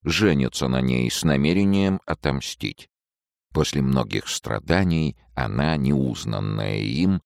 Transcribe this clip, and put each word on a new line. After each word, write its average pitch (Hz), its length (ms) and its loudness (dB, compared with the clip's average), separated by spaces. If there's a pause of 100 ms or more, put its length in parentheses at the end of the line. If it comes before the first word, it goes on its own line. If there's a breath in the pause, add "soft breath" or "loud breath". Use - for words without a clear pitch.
женится 76 640 2
на 64 120 0
ней 62 300 0
с - 140 -6
намерением 95 800 2
отомстить. - 800 -6 (640)
После 73 300 0
многих 65 460 -2
страданий 80 880 0 (180)
она, 65 420 -2
неузнанная 52 1000 -2
им 82 480 0